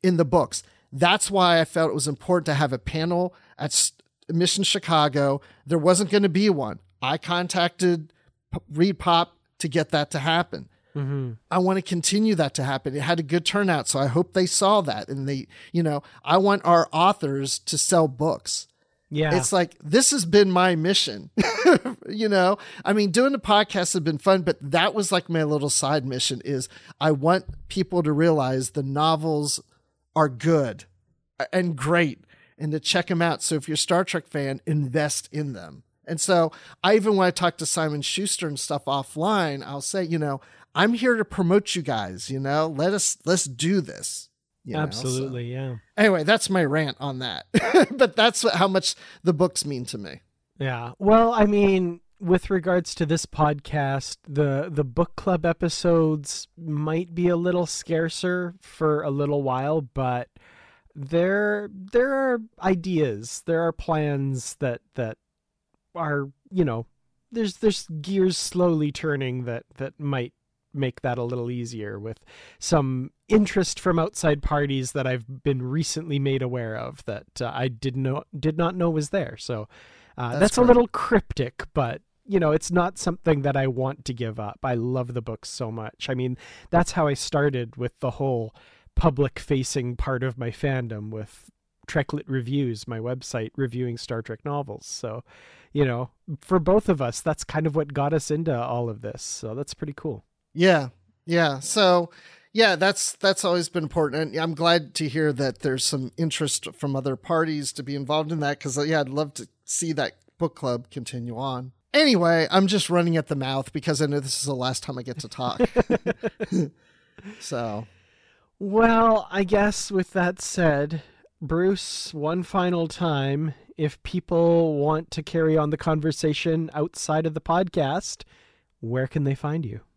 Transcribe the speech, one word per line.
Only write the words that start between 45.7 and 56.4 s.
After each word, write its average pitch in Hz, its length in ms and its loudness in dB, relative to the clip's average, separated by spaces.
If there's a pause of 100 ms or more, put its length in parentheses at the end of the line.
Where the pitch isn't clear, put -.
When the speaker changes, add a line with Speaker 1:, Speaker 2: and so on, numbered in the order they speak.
Speaker 1:
Anyway, 196 260 4
that's 202 260 2
my 185 140 2
rant 147 360 0
on 135 200 -6
that. 113 320 -8
<laughs> 269 400 4
But 262 240 2
that's 226 300 2
what, 214 100 2
how 190 140 4
much 190 260 0 (280)
the 175 100 2
books 160 320 0
mean 135 220 -6
to 117 100 -10
me. 87 240 -12 (360)
Speaker 2:
Yeah. 123 420 -6
Well, 226 340 6
I 214 120 4
mean, 190 540 2 (200)
with 180 300 2
regards 180 460 0
to 165 100 -2
this 160 200 -2
podcast, 147 1000 -2
the, 143 460 -2
the 143 140 0
book 147 320 -2
club 175 280 -2
episodes 165 1040 0 (100)